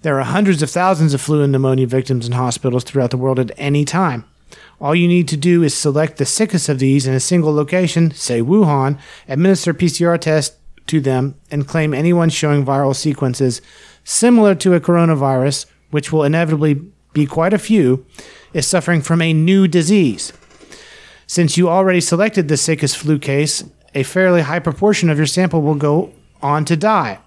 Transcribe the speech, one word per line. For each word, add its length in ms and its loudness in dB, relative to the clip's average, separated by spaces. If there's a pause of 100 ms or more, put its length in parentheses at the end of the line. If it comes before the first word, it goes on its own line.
There 160 0
are 60 -2
hundreds 380 0
of 80 -2
thousands 440 0
of 60 -4
flu 220 0
and 100 2
pneumonia 340 2
victims 400 -2
in 60 -4
hospitals 500 -2
throughout 280 -2
the 80 -4
world 200 -2
at 200 -4
any 260 0
time. 400 -2 (560)
All 140 -2
you 120 2
need 220 2
to 80 -4
do 260 2
is 120 0
select 420 -2
the 80 -2
sickest 440 -2
of 100 -2
these 280 2
in 80 0
a 60 0
single 340 0
location, 580 0
say 280 -4
Wuhan, 580 2 (300)
administer 460 0
P 120 0
C 200 0
R 100 2
test 380 -2 (320)
to 120 -2
them, 360 -2 (160)
and 180 -6
claim 240 -2
anyone 380 2
showing 340 0
viral 320 0
sequences 640 -2 (420)
similar 520 4
to 180 2
a 80 4
coronavirus, 840 0 (240)
which 200 -4
will 140 2
inevitably 560 0 (320)
be 140 0
quite 260 0
a 60 0
few, 480 2 (480)
is 120 -2
suffering 360 0
from 180 0
a 140 0
new 340 4
disease. 640 0 (960)
Since 280 0
you 100 2
already 320 2
selected 480 0
the 80 0
sickest 400 -2
flu 220 -2
case, 440 -4 (320)
a 80 -2
fairly 380 2
high 200 -4
proportion 500 0
of 80 0
your 80 0
sample 340 0
will 140 0
go 400 -2 (260)
on 260 -2
to 100 0
die. 500 -2